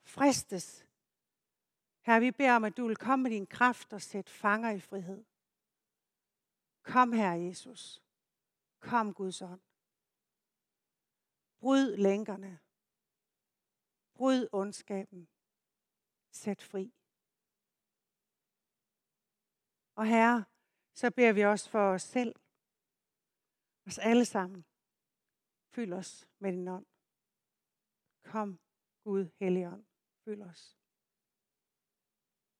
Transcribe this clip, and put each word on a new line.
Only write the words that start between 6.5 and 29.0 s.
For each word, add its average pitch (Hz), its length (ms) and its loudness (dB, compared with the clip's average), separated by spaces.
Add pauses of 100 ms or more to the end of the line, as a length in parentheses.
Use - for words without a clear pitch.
Kom, 247 300 2
Herre 190 280 0
Jesus. - 600 -12 (800)
Kom, 220 340 -2
Guds 190 280 -10
ånd. 185 180 -16 (2000)
Bryd 269 380 2
lænkerne. 196 640 -2 (1500)
Bryd 254 380 0
ondskaben. 196 760 -8 (1000)
Sæt - 320 -8
fri. 196 320 -10 (3000)
Og 214 120 -2
Herre, 226 380 6 (480)
så - 180 -2
beder 233 220 6
vi 208 120 4
også 202 260 2
for 202 240 2
os 185 80 -4
selv. 247 320 -4 (1500)
Os 190 120 -12
alle 233 260 4
sammen. 185 400 -4 (1120)
Fyld 220 180 -6
os - 360 -12 (100)
med 196 140 -4
din 180 160 -6
ånd. 185 180 -10 (1400)
Kom, 208 380 -8 (440)